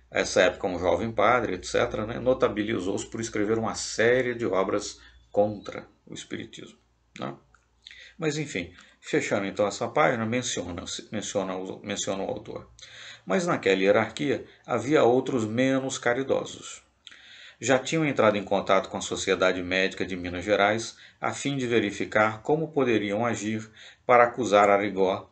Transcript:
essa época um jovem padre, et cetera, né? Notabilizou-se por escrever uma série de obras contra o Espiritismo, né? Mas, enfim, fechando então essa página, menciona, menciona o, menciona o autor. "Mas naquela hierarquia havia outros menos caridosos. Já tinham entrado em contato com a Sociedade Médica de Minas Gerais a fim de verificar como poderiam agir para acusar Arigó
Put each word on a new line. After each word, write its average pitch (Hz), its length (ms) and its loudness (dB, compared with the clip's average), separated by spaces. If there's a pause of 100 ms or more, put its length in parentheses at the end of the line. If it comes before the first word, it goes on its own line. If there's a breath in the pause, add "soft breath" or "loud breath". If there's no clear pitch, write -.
(120 loud breath)
essa 95 300 2
época 90 260 2
um 87 100 -4
jovem 90 340 0
padre, 113 420 2
et - 120 -8
cetera, 113 400 -2
né? 123 140 -8
Notabilizou-se 107 880 0
por 113 140 -8
escrever 110 360 -2
uma 104 180 -4
série 123 600 0
de 117 100 -4
obras 95 540 -2 (320 loud breath)
contra - 560 -2 (180)
o - 80 -16
Espiritismo, - 640 -12 (420)
né? 135 160 -10 (800 loud breath)
Mas, 156 200 -2
enfim, 101 360 -6 (260 loud breath)
fechando 131 460 0
então 104 200 0
essa 113 220 -4
página, 120 380 2
menciona, 92 580 -6 (280)
menciona 95 440 -4
o, 92 300 -10
menciona 98 380 -4
o - 40 -6
autor. - 420 -10 (560 loud breath)
"Mas 180 200 0
naquela 98 340 2
hierarquia 107 640 2 (200 loud breath)
havia 127 380 2
outros 123 420 4
menos 131 540 0
caridosos. - 840 -4 (800 loud breath)
Já 127 160 4
tinham 160 260 -2
entrado 110 320 2
em 101 80 -4
contato 95 460 2
com 101 80 -8
a 92 40 -8
Sociedade 92 600 0
Médica 95 440 -2
de 92 100 -6
Minas 90 280 -8
Gerais 104 540 2 (240 loud breath)
a 113 120 -2
fim 139 220 -4
de 127 120 -4
verificar 107 760 0
como 156 280 -2
poderiam 110 540 0
agir 110 460 -4 (380 loud breath)
para 120 160 8
acusar 104 460 4
Arigó 98 640 2